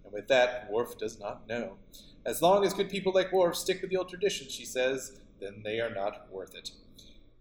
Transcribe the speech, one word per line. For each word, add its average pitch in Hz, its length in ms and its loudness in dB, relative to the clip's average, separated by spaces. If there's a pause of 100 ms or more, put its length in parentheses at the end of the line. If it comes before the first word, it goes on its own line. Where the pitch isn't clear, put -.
and 98 80 -20
with 104 160 -4
that, 123 420 4
Worf 117 260 -2
does 110 220 -8
not 107 260 -10
know. 117 280 -6 (520)
As 120 160 -4
long 196 240 6
as 202 80 2
good 190 160 0
people 190 240 -2
like 185 200 4
Worf 175 240 4
stick 180 240 -2
with 190 80 -8
the 185 80 0
old 180 100 -2
traditions, 180 460 -2
she 120 120 -10
says, 131 540 -2 (220)
then 101 240 -12
they 110 160 -2
are 113 120 -4
not 101 380 -6
worth 92 240 -12
it. - 160 -14 (680)